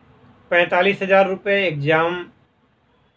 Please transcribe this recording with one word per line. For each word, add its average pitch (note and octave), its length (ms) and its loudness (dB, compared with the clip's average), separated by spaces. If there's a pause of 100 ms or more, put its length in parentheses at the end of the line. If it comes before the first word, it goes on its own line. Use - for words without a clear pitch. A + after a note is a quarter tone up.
(480)
पैंतालीस F3+ 520 0
हज़ार F#3+ 280 2
रुपये, G3 380 -2
एग्जाम D#3+ 560 -2 (920)